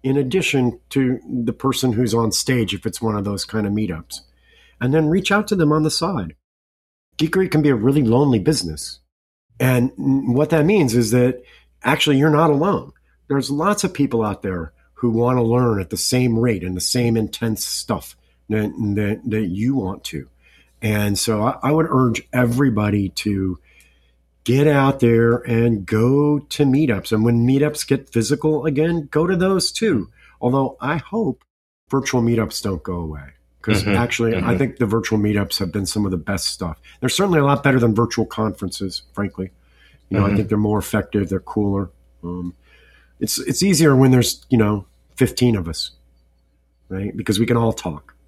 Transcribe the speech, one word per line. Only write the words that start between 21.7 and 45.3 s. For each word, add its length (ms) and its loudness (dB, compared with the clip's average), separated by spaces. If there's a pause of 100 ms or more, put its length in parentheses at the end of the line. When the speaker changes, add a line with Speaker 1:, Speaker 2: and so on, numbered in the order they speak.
Speaker 1:
would 180 2
urge 320 2 (100)
everybody 800 2
to 480 -4 (960)
get 140 4
out 340 4
there 360 4 (220)
and 280 2
go 540 2
to 240 0
meetups. 480 2
And 120 2
when 220 4
meetups 400 0
get 260 -2
physical 540 0
again, 440 -2
go 160 0
to 100 0
those 340 0
too. 380 -2 (320)
Although 400 0
I 160 -2
hope 480 -6 (460)
virtual 320 0
meetups 400 -2
don't 200 -4
go 140 -8 (120)
away. 200 -12 (340)
'Cause 220 0
Speaker 2:
Mm-hmm. 200 0
Speaker 1:
actually, 300 -2
I 60 -2
Speaker 2:
Mm-hmm. 180 0
Speaker 1:
think 200 -2
the 80 2
virtual 320 0
meetups 400 0
have 120 -4
been 160 -4
some 200 -2
of 40 -2
the 60 -2 (160)
best 140 -4
stuff. 300 -8 (220)
They're 100 -2 (100)
certainly 220 2
a 40 4
lot 180 2
better 160 4
than 160 4
virtual 320 0
conferences, 760 -6 (100)
frankly. 380 -8 (580)
You 80 -4
know, 80 4
I 40 2
Speaker 2:
Mm-hmm. 80 2
Speaker 1:
think 120 -2
they're 100 0 (120)
more 80 0
effective. 500 -2
They're 120 -4 (140)
cooler. 360 -2 (340)
Um, 300 -10 (680)
it's, 180 -4
it's 240 -4
easier 320 4
when 160 6
there's, 400 2
you 80 4
know, 280 2 (280)
fifteen 420 2